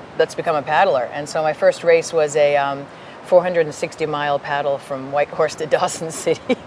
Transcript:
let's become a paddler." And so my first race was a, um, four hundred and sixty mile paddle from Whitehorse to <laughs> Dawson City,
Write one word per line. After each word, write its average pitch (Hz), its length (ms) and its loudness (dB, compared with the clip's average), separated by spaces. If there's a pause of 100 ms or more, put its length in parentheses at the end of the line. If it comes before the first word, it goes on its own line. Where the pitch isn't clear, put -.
(180)
let's - 160 2
become 165 200 -2
a 147 80 0
paddler." 151 520 2
And 147 120 -8
so 160 160 -4
my 156 120 0
first 185 280 2
race 165 300 4
was 151 240 2
a, 143 220 4
um, 139 280 -2 (380)
four 180 180 6
hundred 175 220 2
and 151 100 -8
sixty 165 300 -6
mile 147 340 -2
paddle 143 380 -2
from 135 340 -8
Whitehorse 147 460 0
to 156 100 -6
<laughs> 147 80 0
Dawson 165 360 -2
City, - 460 -2 (100)